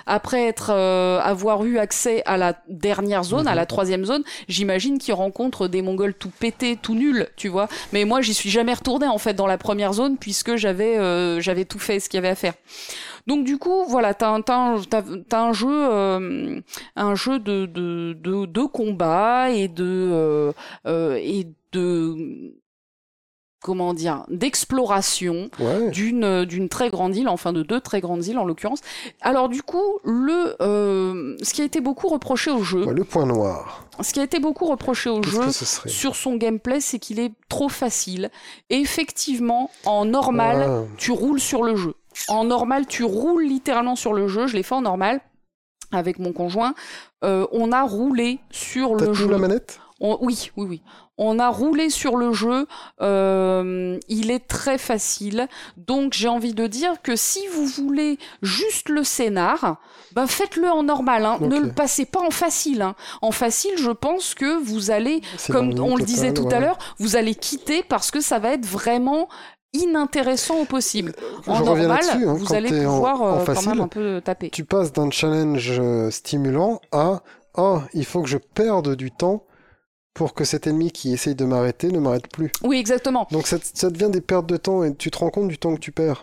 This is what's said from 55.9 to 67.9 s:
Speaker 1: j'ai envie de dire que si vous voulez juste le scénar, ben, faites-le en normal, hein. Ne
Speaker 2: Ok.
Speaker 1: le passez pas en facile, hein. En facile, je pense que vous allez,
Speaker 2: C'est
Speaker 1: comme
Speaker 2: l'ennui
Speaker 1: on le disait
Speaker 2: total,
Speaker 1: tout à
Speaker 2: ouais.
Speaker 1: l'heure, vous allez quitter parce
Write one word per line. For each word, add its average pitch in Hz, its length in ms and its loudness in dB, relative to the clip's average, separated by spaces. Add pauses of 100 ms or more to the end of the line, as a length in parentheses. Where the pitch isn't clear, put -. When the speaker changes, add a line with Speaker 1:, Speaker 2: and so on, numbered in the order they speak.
Speaker 1:
j'ai 220 160 0
envie 233 260 0
de 226 140 0
dire 320 340 -2
que 233 140 0
si - 320 0
vous 311 180 -2
voulez 277 520 0 (240)
juste 320 460 -2
le 302 160 2
scénar, 208 720 0 (340)
ben, 254 140 0
faites-le 359 420 0
en 311 160 4
normal, 262 400 2
hein. 220 160 2
Ne 254 160 2
Speaker 2:
Ok. 294 80 2
Speaker 1:
le 233 80 -2
passez 277 320 0
pas - 160 -2
en 339 100 2
facile, 294 520 0
hein. 190 120 -2 (280)
En 226 100 2
facile, 247 440 0
je 262 140 2
pense 320 440 -2
que 294 280 0
vous 214 300 -2
allez, 254 280 2 (160)
Speaker 2:
C'est - 160 -4
Speaker 1:
comme 127 180 4
Speaker 2:
l'ennui 123 100 0 (120)
Speaker 1:
on 254 40 2
le - 80 2
disait 247 280 2
Speaker 2:
total, 294 180 2
Speaker 1:
tout 254 40 4
à 240 40 4
Speaker 2:
ouais. 254 80 2
Speaker 1:
l'heure, 359 120 0 (200)
vous 208 180 2
allez 220 180 2
quitter 302 480 -4
parce - 300 -2